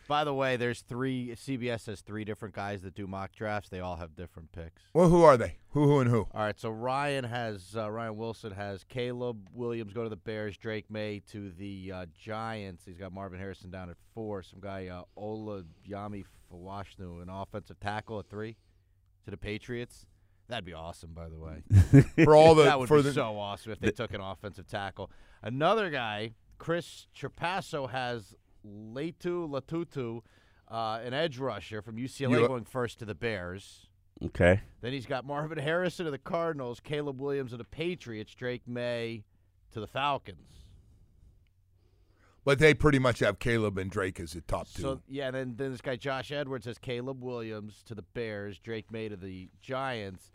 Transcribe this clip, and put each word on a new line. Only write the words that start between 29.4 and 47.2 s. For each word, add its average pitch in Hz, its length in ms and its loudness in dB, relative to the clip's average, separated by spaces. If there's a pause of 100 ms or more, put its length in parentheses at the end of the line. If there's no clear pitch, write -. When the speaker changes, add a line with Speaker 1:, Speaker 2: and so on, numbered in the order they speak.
Speaker 1:
Latutu, 139 720 -6 (500)
uh, 113 320 -4
an 123 120 -6
edge 147 240 -2
rusher 110 420 -6
from 110 160 -12
U 123 100 -6
C 135 180 -6
L 123 100 4
A, 123 60 6
Speaker 2:
You, 117 40 6
uh, 123 40 6
Speaker 1:
going 123 160 -4
first 123 340 -4
to 113 80 -12
the 104 80 -6
Bears. 98 720 -6 (380)
Speaker 3:
Okay. 87 360 6 (220)
Speaker 1:
Then 120 100 -6
he's 135 140 -6
got 127 180 -4
Marvin 151 340 -6
Harrison 165 480 -2
of 151 60 -4
the 135 60 -6
Cardinals, 160 600 -4
Caleb 147 420 -6
Williams 139 320 -4
of 123 60 -12
the 113 60 -12
Patriots, 123 720 -8
Drake 123 340 -8
May 120 560 -6 (480)
to 113 80 -10
the 104 80 -8
Falcons. 135 600 -6 (1900)
Speaker 2:
But 135 160 6
they 151 140 10
pretty 143 260 6
much 127 200 4
have 101 200 2
Caleb 107 380 2
and 95 120 -4
Drake 95 300 -2
as 85 140 -10
the 85 80 -10
top - 300 -4
two. - 100 -10
Speaker 1:
So, 135 260 -4
yeah, 135 200 -8
and 127 60 -6
then, 127 220 -6
then 135 160 -4
this 120 80 -10
guy 131 160 -4
Josh 135 340 -6
Edwards 135 360 -6
has 117 120 -10
Caleb 127 460 -8